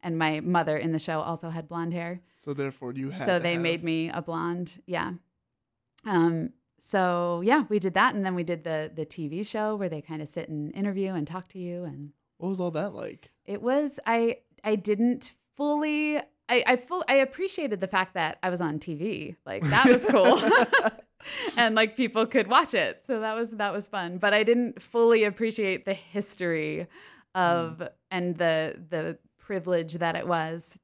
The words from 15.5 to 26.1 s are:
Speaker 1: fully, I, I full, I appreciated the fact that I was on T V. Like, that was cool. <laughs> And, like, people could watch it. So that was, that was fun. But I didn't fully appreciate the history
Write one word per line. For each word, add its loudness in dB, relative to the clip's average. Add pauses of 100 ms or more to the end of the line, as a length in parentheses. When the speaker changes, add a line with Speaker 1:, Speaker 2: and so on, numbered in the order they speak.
Speaker 1:
fully, 0
I, 0
I 4
full, -4
I 4
appreciated 0
the -4
fact -2
that -2
I -2
was -2
on -2
T -8
V. -6 (100)
Like, -6
that 6
was 8
cool. 6
<laughs> -20 (560)
And, 4
like, 2
people 2
could 2
watch 4
it. 0
So -4
that -4
was, -4
that -2
was -6
fun. -6
But 2
I 6
didn't 2
fully 4
appreciate -2
the 0
history -4 (480)